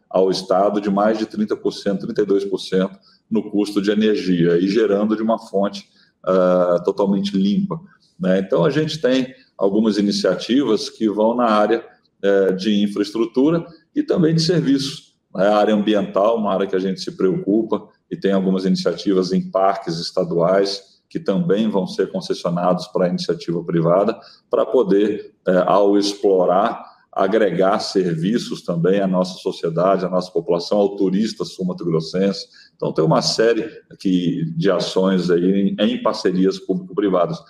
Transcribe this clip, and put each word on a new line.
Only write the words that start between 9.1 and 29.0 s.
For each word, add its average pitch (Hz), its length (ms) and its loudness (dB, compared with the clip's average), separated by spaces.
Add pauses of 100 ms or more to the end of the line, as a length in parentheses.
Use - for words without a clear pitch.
algumas 104 400 2
iniciativas 104 920 0
que 110 200 -2
vão 107 260 0
na 123 100 0
área, 110 380 2 (380)
eh, 98 320 2
de 101 300 0
infraestrutura 113 840 0 (280)
e 294 80 0
também 165 340 2
de 160 60 2
serviços, 139 720 0 (200)
né? 92 120 2
A 107 100 4
área 107 160 4
ambiental, 104 640 2
uma 101 160 -2
área 95 140 0
que 95 80 -4
a 92 40 0
gente 92 220 -4
se - 160 -10
preocupa 95 680 0 (240)
e 90 60 -8
tem 98 160 -2
algumas 95 340 0
iniciativas 92 680 0
em 90 160 -2
parques 95 500 -2
estaduais 90 1120 -2
que - 100 -8
também 95 500 0
vão 95 160 0
ser 92 260 -4
concessionados 87 760 -2
para 90 180 0
a 87 40 0
iniciativa 85 540 -4
privada, 87 540 2 (320)
para 120 160 2
poder, 104 680 0 (140)
eh, 90 180 2
ao 101 320 4
explorar, 98 960 0 (180)
agregar 98 680 2
serviços 95 840 -2
também 90 360 0
à 98 60 0